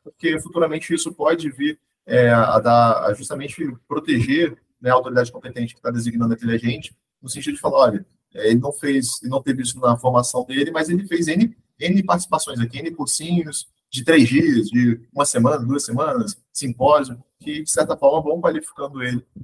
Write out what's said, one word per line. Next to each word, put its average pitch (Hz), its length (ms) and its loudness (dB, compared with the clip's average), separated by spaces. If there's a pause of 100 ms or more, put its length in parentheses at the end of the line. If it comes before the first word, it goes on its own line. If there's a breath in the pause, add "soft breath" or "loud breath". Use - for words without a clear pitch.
porque 156 380 -4
futuramente 165 540 -2
isso 160 180 -4
pode 160 380 -2
vir, 143 280 -4 (280)
é, 120 240 4
a 113 280 4
dar, 117 460 4
a 104 80 0
justamente 139 500 -8 (240)
proteger, 147 680 0 (240)
né, 127 100 0
a 127 40 6
autoridade 123 360 0
competente 120 440 -10
que - 80 -20
tá 123 80 -2
designando 117 420 -2
aquele 117 220 -2
agente, 117 420 -4 (240)
no 135 80 -16
sentido 143 260 -8
de 143 60 -12
falar, 135 180 0
"Olha, 107 280 4 (280)
é, 107 140 0
ele 117 120 4
não 139 120 -4
fez, 135 500 -2
ele 123 80 -8
não 135 120 -2
teve 131 200 -2
isso 123 180 -8
na 120 180 4
formação 123 480 0
dele, 139 240 -2
mas 160 180 -4
ele 190 180 0
fez 165 220 0
N, 202 260 0 (240)
N 185 240 0
participações 175 560 -4
aqui, 117 200 -4
N 160 140 -8
cursinhos 160 760 -4 (220)
de 127 120 -8
três 147 260 6
dias, 131 400 2
de 120 320 2 (120)
uma 143 140 0
semana, 135 320 2
duas 135 260 -2
semanas, 123 540 -4 (140)
simpósio", 131 680 0 (180)
que, 151 220 -8
de 156 80 -6
certa 156 260 0
forma, 143 240 4
vão 156 200 -2
qualificando 143 640 -4
ele, 123 220 -4 (200)